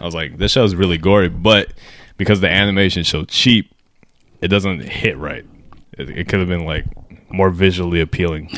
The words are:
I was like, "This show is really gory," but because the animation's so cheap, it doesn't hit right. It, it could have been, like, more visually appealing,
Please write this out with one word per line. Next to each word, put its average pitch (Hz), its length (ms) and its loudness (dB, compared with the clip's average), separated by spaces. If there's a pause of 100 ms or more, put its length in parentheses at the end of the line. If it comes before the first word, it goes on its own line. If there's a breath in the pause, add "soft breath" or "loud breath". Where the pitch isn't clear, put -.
I - 20 -10
was 85 120 -6
like, 80 240 -8
"This 101 120 0
show 131 120 4
is 98 120 2
really 87 220 2
gory," 92 320 2
but 92 380 2 (500 soft breath)
because 98 240 2
the 95 80 2
animation's 95 580 2
so 78 160 -4
cheap, 117 480 2 (720)
it 90 60 -2
doesn't 95 340 0
hit 73 380 -4
right. 73 260 -10 (520)
It, - 120 -10
it - 180 -8
could 101 120 0
have 90 100 -2
been, 87 160 -4
like, 78 200 -6 (440)
more 95 220 2
visually 87 500 2
appealing, 80 560 -4